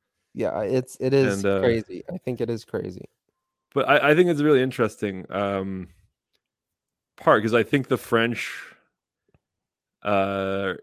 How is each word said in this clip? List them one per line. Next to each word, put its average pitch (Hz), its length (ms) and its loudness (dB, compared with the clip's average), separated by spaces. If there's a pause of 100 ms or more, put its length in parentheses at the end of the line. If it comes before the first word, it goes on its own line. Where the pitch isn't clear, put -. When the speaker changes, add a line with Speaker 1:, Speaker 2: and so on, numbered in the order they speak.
(340)
Speaker 1:
Yeah, 110 160 -4
I, 104 160 -4
it's, 127 340 -4
it 131 140 0
is 131 180 4
Speaker 2:
and, 98 140 -2
uh, 98 160 2
Speaker 1:
crazy. 113 420 0 (100)
I 185 40 -10
think 120 240 -8
it 117 80 -2
is 113 160 -6
crazy. 95 400 -8 (680)
Speaker 2:
but 139 140 0
I, 139 240 4
I 151 40 6
think 180 140 4
it's 151 100 0
a 147 60 0
really 143 160 6
interesting, 107 720 -2
um, 95 580 -4 (1300)
part, 123 260 2
'cause 110 100 0
I 113 100 4
think 139 240 -2
the 127 100 0
French, - 640 -4 (1400)
uh, 98 800 -2